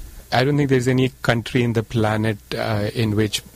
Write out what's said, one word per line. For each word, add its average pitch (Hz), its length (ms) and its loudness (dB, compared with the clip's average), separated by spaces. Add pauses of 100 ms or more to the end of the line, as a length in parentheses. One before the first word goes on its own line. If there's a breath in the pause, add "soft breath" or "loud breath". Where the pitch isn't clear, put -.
(340 loud breath)
I 123 100 4
don't 143 140 2
think 143 120 2
there's 127 200 2
any 131 320 2
country 120 420 0
in 120 80 0
the 113 120 0
planet, 110 540 0 (160)
uh, 113 400 -2
in 110 220 0
which 107 260 0 (140)